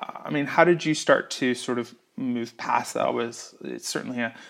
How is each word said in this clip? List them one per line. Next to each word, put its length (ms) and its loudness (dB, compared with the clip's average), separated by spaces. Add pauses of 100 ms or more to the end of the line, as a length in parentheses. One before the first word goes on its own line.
(240)
I 60 -8
mean, 160 0
how 180 6
did 220 4
you 80 2
start 380 4
to 220 0
sort 240 -2
of 160 -6 (220)
move 400 -4
past 380 0
that? 180 2
Was, 500 -6
it's 260 -10
certainly 320 -4
a 140 -4 (160)